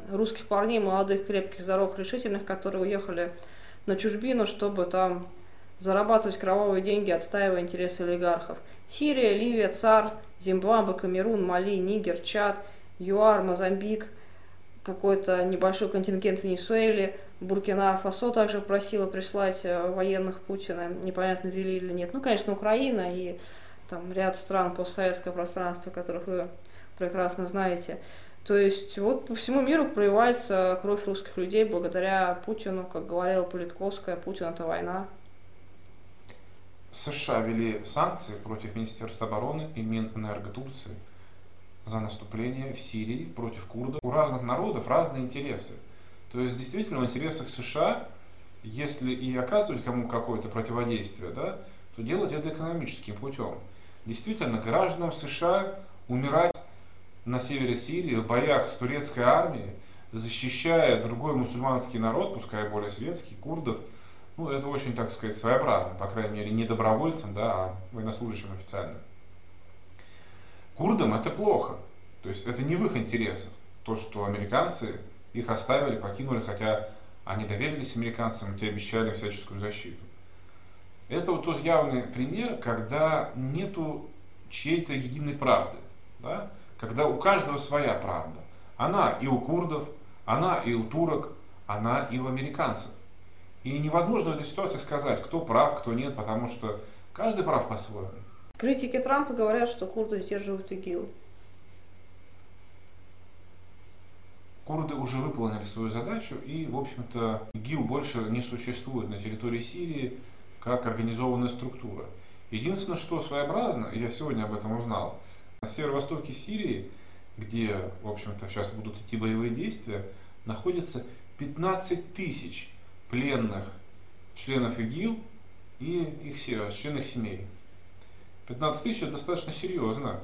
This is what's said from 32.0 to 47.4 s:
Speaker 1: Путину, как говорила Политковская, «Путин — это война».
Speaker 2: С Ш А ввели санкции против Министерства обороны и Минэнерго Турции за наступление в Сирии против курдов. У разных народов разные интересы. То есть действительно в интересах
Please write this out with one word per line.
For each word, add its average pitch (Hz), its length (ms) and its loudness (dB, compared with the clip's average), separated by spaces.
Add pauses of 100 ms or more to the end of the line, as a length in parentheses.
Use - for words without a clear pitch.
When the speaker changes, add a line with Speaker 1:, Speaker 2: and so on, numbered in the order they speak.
Speaker 1:
Путину, 196 380 -2
как 165 240 -6
говорила 180 340 4
Политковская, 180 720 -2
«Путин — 180 340 -4
это 170 140 -6
война». 175 440 -2 (1800)
Speaker 2:
С - 180 -6
Ш 131 260 0
А 113 40 4
ввели 110 440 2
санкции 151 520 0
против 107 400 -8
Министерства 113 500 -4
обороны 143 480 -2
и 113 80 -4
Минэнерго 110 680 -2
Турции 127 420 -10 (920)
за 110 140 -4
наступление 113 720 -4
в - 80 -8
Сирии 113 440 -4
против 113 420 -8
курдов. 131 360 -4
У 123 80 0
разных 123 320 4
народов 131 440 0
разные 135 380 4
интересы. 127 500 -6 (580)
То 123 80 -2
есть 123 160 2
действительно 175 440 -2
в 123 40 4
интересах 156 440 -2